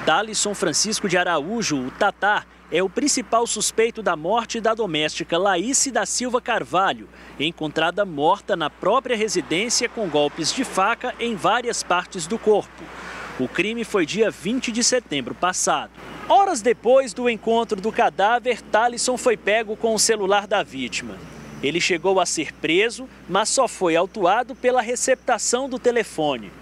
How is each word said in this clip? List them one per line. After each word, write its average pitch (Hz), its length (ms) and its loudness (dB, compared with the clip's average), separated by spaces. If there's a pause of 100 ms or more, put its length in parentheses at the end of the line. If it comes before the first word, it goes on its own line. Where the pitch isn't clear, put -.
Thalisson 202 520 0
Francisco 196 520 -2
de 170 80 0
Araújo, 170 680 -2
o 135 60 -6
Tatá, 202 520 0 (280)
é 170 100 2
o 190 80 0
principal 240 560 0
suspeito 226 560 -2
da 180 140 0
morte 214 440 -2
da 220 140 2
doméstica 165 640 -2
Laíse 202 540 0
da 220 120 0
Silva 240 360 -2
Carvalho, 170 680 0 (300)
encontrada 160 680 0
morta 175 520 0
na 156 120 -4
própria 233 480 0
residência 214 720 -2
com 214 200 -4
golpes 147 440 0
de 254 120 -2
faca 220 560 -2
em 233 160 -4
várias 226 480 0
partes 175 420 -2
do 214 100 -4
corpo. - 460 0 (560)
O 127 80 -2
crime 214 380 -4
foi 185 200 0
dia 196 240 0
vinte 220 440 -4
de 226 100 -2
setembro 143 520 -2
passado. 175 560 -2 (380)
Horas 359 340 6
depois 247 500 4
do 247 160 -2
encontro 220 520 0
do 214 120 -2
cadáver, 220 680 2
Thalisson 240 560 0
foi 233 200 2
pego 214 400 0
com 226 180 0
o 202 40 0
celular 202 480 2
da 196 160 2
vítima. 123 540 -8 (460)
Ele 151 180 0
chegou 185 380 2
a 175 80 4
ser - 280 -4
preso, 214 540 0 (200)
mas 196 220 0
só 254 180 2
foi 170 260 0
autuado 202 600 2
pela 247 260 2
receptação 247 880 0
do 247 100 -6
telefone. 151 720 0 (120)